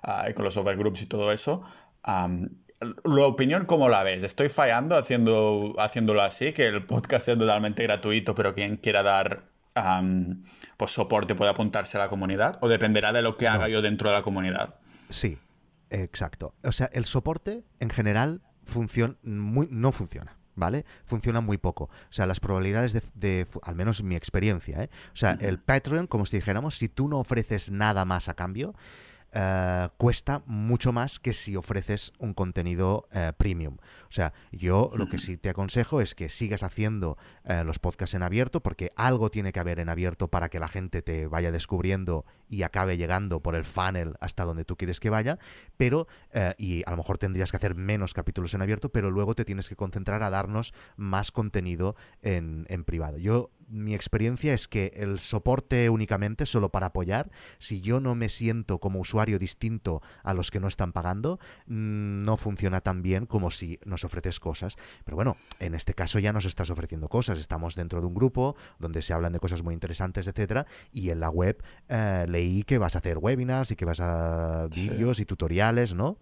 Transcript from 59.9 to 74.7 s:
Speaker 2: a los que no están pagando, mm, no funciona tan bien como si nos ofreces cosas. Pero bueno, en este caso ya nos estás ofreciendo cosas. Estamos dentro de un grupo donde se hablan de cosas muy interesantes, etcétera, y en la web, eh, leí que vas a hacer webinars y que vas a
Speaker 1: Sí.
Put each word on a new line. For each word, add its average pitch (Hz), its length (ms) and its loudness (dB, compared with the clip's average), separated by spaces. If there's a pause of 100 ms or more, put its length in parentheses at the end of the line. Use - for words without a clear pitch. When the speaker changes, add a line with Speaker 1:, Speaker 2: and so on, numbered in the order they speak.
Speaker 2:
a 98 120 0
los 90 160 0
que 101 80 -2
no 98 80 -2
están 92 260 -2
pagando, 101 460 -2 (260)
mm, 104 540 -2
no 107 180 2
funciona 95 440 0
tan 92 200 -2
bien 92 240 2
como 95 240 0
si 85 340 -6
nos 95 200 -6
ofreces 87 360 -6
cosas. 87 360 -6 (280)
Pero 76 120 -8
bueno, 113 200 0 (240)
en 85 140 -6
este - 220 -4
caso 95 240 0
ya 104 120 2
nos 104 140 -2
estás 87 240 -4
ofreciendo 80 400 -6
cosas. 113 300 0
Estamos 82 340 -6
dentro 87 280 -4
de 87 40 -2
un 87 80 -4
grupo 127 420 2 (220)
donde 80 240 -6
se - 120 -4
hablan 85 200 0
de 85 60 -2
cosas 85 240 -4
muy 85 100 -4
interesantes, 90 540 -6
etcétera, 107 400 -2 (240)
y 90 180 -4
en 82 100 -2
la 80 120 0
web, 90 320 2 (260)
eh, 101 400 0
leí 87 340 0
que 131 140 2
vas 92 180 2
a 85 40 -2
hacer 82 180 -2
webinars 127 540 0
y 95 40 -2
que 87 100 -4
vas 85 140 0
a 82 720 0
Speaker 1:
Sí. 92 200 -2